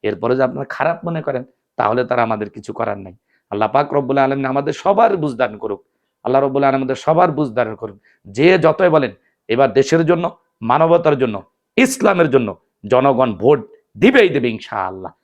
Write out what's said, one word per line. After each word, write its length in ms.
এরপরে 320
যে 60
আপনারা 280
খারাপ 340
মনে 180
করেন 200
তাহলে 260
তারা 180
আমাদের 280
কিছু 220
করার 260
নাই। 160
আল্লাহ 160
পাক 240
রব্বুল 260
আলামিন 280
আমাদের 360
সবার 340
বুঝ 200
দান 220
করুক, 220
আল্লাহ 160
রব্বুল 240
আলামিন 180
আমাদের 220
সবার 280
বুঝ 180
দান 260
করুক। 220
যে 200
যতই 320
বলেন, 220
এবার 240
দেশের 340
জন্য, 180
মানবতার 560
জন্য, 180
ইসলামের 540
জন্য 180
জনগণ 500
ভোট 240
দিবেই 320
দিবে 200
ইনশাআল্লাহ। 640